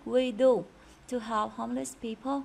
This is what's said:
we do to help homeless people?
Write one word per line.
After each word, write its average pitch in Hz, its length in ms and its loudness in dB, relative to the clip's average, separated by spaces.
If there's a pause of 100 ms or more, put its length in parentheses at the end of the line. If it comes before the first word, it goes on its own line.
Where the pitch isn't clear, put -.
we 247 300 2
do 247 260 6 (500)
to 247 60 -4
help 220 340 -2
homeless 247 500 -8
people? 254 420 -6